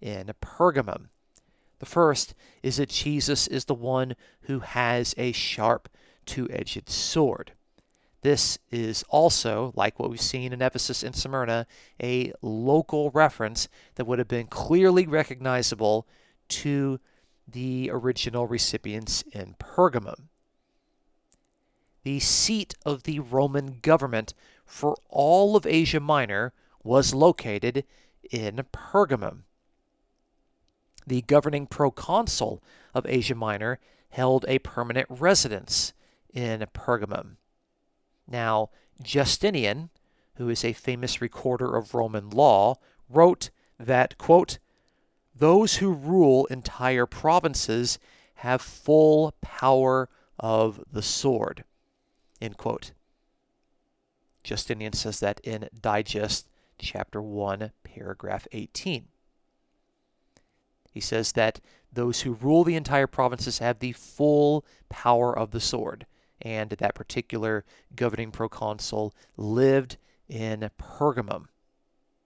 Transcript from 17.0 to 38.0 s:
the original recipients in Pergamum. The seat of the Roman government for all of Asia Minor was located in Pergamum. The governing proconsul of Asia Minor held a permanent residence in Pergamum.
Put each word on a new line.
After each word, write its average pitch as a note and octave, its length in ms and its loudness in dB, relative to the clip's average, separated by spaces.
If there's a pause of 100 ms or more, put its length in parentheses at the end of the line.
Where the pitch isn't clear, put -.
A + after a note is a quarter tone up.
the B2+ 460 -6
original A#2+ 560 -2
recipients A2 760 -4 (100)
in F#2+ 260 -14
Pergamum. B2+ 680 0 (1700)
The C#3 180 -4
seat - 540 -2 (100)
of C#3+ 180 -4
the D3+ 160 -6
Roman C3+ 640 -2
government C3+ 520 2 (320)
for - 300 -4 (140)
all F#3+ 480 4
of - 80 -2
Asia D#3+ 340 2
Minor B2 540 0 (280)
was B2+ 320 4
located C3 720 2 (460)
in A2+ 400 -6
Pergamum. C3+ 720 0 (1600)
The B2 180 -2
governing C#3+ 440 2
proconsul C#3+ 960 -2 (300)
of B2+ 120 -2
Asia B2 300 -2
Minor A2 440 -4 (320)
held C3 360 2
a C3+ 120 2
permanent A#2+ 500 -4
residence C3 800 0 (420)
in A2+ 400 -6
Pergamum. G#2 640 -4 (920)